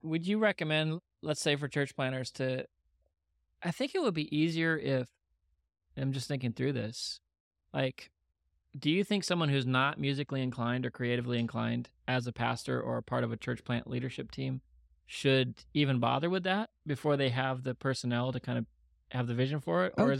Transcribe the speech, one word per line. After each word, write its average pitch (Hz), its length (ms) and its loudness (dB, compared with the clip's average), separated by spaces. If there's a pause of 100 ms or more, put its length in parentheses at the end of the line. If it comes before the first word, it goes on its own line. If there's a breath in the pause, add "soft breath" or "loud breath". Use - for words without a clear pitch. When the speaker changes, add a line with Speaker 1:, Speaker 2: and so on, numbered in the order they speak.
Speaker 1:
would 165 240 -2
you 208 120 2
recommend, 156 640 2 (220)
let's 151 180 -2
say 147 160 2
for 143 100 -4
church 139 300 -2
planners 131 360 -2
to, 131 340 -2 (960)
I 175 100 0
think 269 240 -4
it 381 40 2
would 220 140 2
be 151 200 -2
easier 160 440 2
if, 131 300 0 (880)
I'm 135 160 -2
just 135 160 -6
thinking 127 240 -2
through 131 220 0
this, 113 440 -6 (560)
like, 135 380 -4 (680)
do 156 120 0
you 180 120 4
think 202 220 0
someone 170 240 2
who's 139 180 2
not 131 320 2
musically 139 420 -2
inclined 123 460 -2
or 117 60 -2
creatively 120 480 0
inclined 117 500 -2 (160)
as 127 220 0
a 117 40 -6
pastor 120 480 -2
or 120 160 -2
a 117 60 -4
part 123 220 -2
of 117 80 -2
a 117 40 -4
church - 280 -6
plant 120 260 -4
leadership 123 400 -6
team 131 300 -6 (460)
should 131 580 2 (100)
even 135 240 4
bother 127 320 2
with 185 140 0
that 196 260 0 (160)
before 147 300 2
they 139 140 2
have 131 340 0
the 127 100 -2
personnel 123 560 0
to 127 80 -4
kind 123 200 -4
of 117 60 0 (460)
have 127 160 -2
the 120 80 -2
vision 131 260 2
for 175 260 2
it? - 120 -4
Speaker 2:
I 196 40 4
Speaker 1:
Or 233 40 6
Speaker 2:
would, 254 140 4